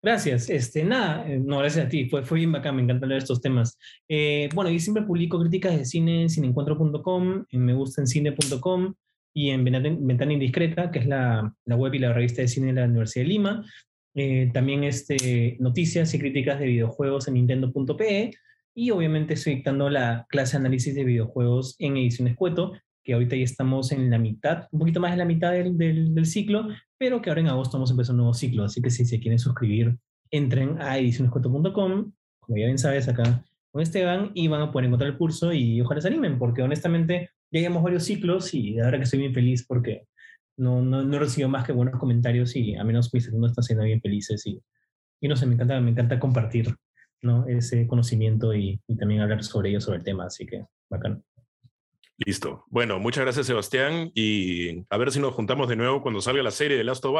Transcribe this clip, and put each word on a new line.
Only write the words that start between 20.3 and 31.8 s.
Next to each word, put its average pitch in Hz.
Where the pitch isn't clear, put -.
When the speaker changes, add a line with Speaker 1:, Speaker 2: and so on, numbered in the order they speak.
Speaker 1:
de 135
análisis 131
de 139
videojuegos 123
en 139
Ediciones 123
Cueto, 175
que 127
ahorita 120
ya 131
estamos 131
en 131
la 117
mitad, 117
un 156
poquito 165
más 175
de 180
la 175
mitad 170
del, 180
del, 160
del 160
ciclo, 208
pero 247
que -
ahora 160
en 165
agosto 131
vamos 131
a 123
empezar 123
un 123
nuevo 120
ciclo. 117
Así 104
que 113
si 120
se 117
quieren 113
suscribir, 117
entren 143
a 135
ediciones 123
cueto 123
punto 160
com, 196